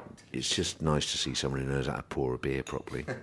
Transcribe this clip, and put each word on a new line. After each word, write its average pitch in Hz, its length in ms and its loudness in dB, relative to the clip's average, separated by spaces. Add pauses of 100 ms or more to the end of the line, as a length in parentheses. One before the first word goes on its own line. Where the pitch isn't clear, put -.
(340)
It's 65 200 0
just - 280 0
nice 76 320 4
to - 40 0
see 67 160 0
someone 67 280 0
who 65 100 -2
knows 67 160 2
how 67 80 -2
to - 80 -6
pour 64 300 0
a 64 40 -2
beer 67 260 0
properly. - 420 -6 (180)